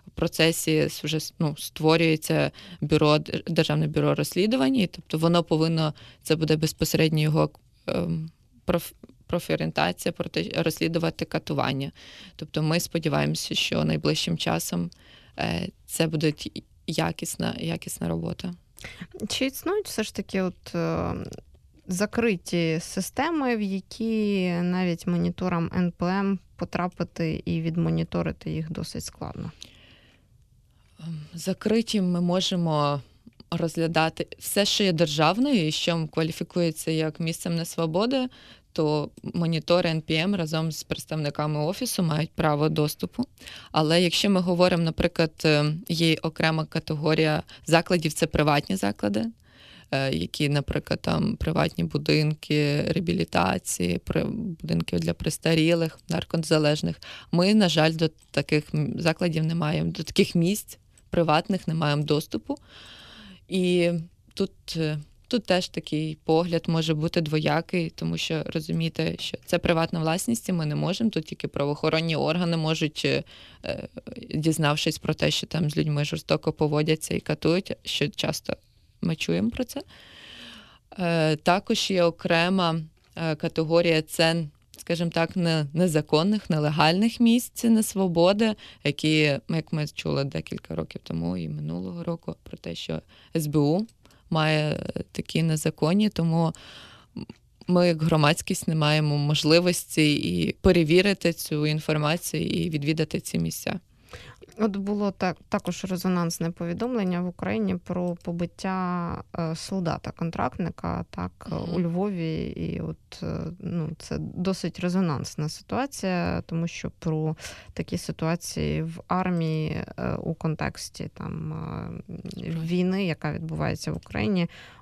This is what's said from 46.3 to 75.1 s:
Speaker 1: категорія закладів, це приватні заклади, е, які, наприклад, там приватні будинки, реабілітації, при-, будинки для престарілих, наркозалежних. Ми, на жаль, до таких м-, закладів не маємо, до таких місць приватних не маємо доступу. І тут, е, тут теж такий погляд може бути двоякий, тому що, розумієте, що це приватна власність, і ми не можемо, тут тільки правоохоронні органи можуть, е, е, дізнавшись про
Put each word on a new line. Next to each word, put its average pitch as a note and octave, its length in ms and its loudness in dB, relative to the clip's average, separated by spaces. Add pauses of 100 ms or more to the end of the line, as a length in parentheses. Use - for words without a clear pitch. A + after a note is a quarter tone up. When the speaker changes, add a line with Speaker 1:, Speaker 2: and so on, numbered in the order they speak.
Speaker 1:
категорія D#3 800 0 (220)
закладів, E3 480 4
це D#3+ 140 0
приватні D3+ 480 2
заклади, G#3 500 -2 (640)
е, C3+ 240 0
які, - 340 -2
наприклад, - 520 -2
там - 340 0
приватні D#3+ 480 0
будинки, D3+ 1040 0
реабілітації, - 1080 0
при-, - 320 -2
будинки E3 680 -4
для E3 140 -2
престарілих, E3 840 0 (100)
наркозалежних. D#3+ 920 0 (300)
Ми, F3+ 220 4
на G#3 160 6
жаль, D#3+ 240 4
до D#3+ 160 2 (220)
таких D3+ 440 0
м-, D3+ 220 0
закладів D#3+ 460 0
не E3 120 0
маємо, D#3+ 360 0
до E3 120 -6
таких - 320 2
місць F3 420 0 (320)
приватних E3 580 2
не D#3+ 60 0
маємо D3 300 2
доступу. D3+ 540 -2 (920)
І F3+ 440 2 (420)
тут, - 180 -2 (260)
е, D3+ 220 -2 (280)
тут A#3+ 180 0
теж F3+ 240 2
такий D#3 540 -4
погляд E3 440 2
може E3 260 2
бути E3 280 0
двоякий, D#3 680 0
тому E3 280 -4
що, D#3+ 260 -4 (100)
розумієте, E3 640 -2
що - 260 -8
це F3 120 0
приватна E3 420 2
власність, F3 500 0
і F#3+ 40 0
ми D#3+ 120 0
не D3 100 -2
можемо, F3 340 0
тут D#3+ 160 -2
тільки - 220 -8
правоохоронні D#3 680 0
органи E3 420 2
можуть, D#3 480 0
е, C3+ 180 2 (420)
е, - 220 -6 (460)
дізнавшись D3+ 640 2
про - 160 -2